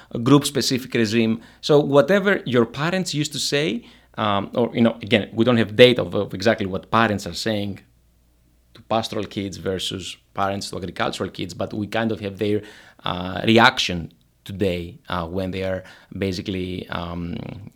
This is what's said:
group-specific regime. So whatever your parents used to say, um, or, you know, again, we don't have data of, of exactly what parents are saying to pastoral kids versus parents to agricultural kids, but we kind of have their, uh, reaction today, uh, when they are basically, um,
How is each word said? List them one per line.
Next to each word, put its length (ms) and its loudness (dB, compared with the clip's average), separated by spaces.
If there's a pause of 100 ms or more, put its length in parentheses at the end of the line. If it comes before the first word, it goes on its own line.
(220)
group-specific 720 2
regime. 480 2 (180)
So 200 4
whatever 640 4
your 200 4
parents 500 -4
used 180 -4
to 80 -6
say, 440 -2 (320)
um, 380 0
or, 200 0
you 80 2
know, 200 4
again, 300 0
we 120 2
don't 120 4
have 180 0
data 280 8
of, 120 -6
of 180 -2
exactly 340 0
what 240 -8
parents 360 2
are 80 -10
saying 460 -4 (920)
to 80 -20
pastoral 420 -2
kids 320 -8
versus 600 -6 (180)
parents 360 -2
to 60 -10
agricultural 540 -6
kids, 220 -10
but 220 -6
we 120 -4
kind 260 -2
of 80 -6
have 180 -8
their, 240 0 (420)
uh, 400 -4
reaction 680 4 (320)
today, 540 -4 (100)
uh, 180 -4
when 240 -4
they 140 -6
are 180 -4 (340)
basically, 720 -4
um, 460 -6 (400)